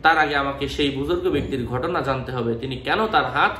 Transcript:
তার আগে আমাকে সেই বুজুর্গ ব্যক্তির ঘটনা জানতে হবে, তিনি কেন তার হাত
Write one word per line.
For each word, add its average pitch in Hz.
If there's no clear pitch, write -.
তার 160
আগে 147
আমাকে 139
সেই 143
বুজুর্গ 170
ব্যক্তির 131
ঘটনা 127
জানতে 127
হবে, 117
তিনি 131
কেন 196
তার 151
হাত 147